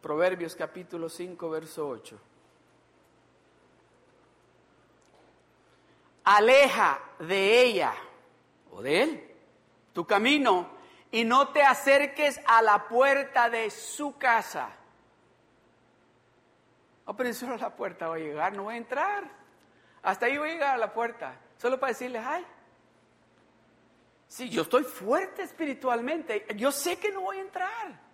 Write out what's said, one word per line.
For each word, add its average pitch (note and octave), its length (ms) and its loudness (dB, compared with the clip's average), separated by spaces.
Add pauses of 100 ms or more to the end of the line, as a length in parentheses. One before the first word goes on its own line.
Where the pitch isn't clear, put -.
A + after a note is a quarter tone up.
Proverbios E3+ 500 -2
capítulo F3 540 -10
cinco, F3 400 -12
verso D#3+ 400 -8
ocho. A2 320 -14 (4000)
"Aleja G#3 760 6 (200)
de G3 420 4
ella", F3 320 2 (760)
o G2+ 120 -16
de D3+ 200 2
él, D4 320 -6 (600)
"tu F3 120 -4
camino, G#3+ 600 2 (420)
y A#3 140 0
no C4 240 4
te D4 140 2
acerques C#4 840 4
a A3+ 160 6
la G#3 260 4
puerta C4+ 640 2
de A3+ 220 -2
su - 480 -10
casa". G#3+ 500 0 (2500)
"Oh, G3+ 100 -12
pero B3 160 -4
solo B3 220 -8
a - 20 -10
la A3 180 -8
puerta F3+ 340 -8
voy E3 120 -6
a D#3+ 60 -8
llegar, D3+ 260 -4
no G3 120 -10
voy A3 100 -8
a - 20 -10
entrar. E4+ 480 -4 (800)
Hasta G3 240 -2
ahí C4+ 100 0
voy D4+ 140 -4
a - 20 -6
llegar C#4+ 220 0
a - 20 -4
la A3 160 -4
puerta, A3+ 480 -6 (160)
solo B3+ 240 -2
para C4 140 0
decirles, B3 280 -8
'Ay'". D#4 220 -6 (1800)
Sí, A#3+ 220 -12
yo A3+ 100 -2
estoy B3 240 2
fuerte F4 600 -4
espiritualmente, C4 1000 -4 (120)
yo A#3+ 160 0
sé F4 260 -4
que G#4 120 -4
no F#4+ 120 -8
voy G4 160 -6
a - 20 -10
entrar. F#4+ 720 -10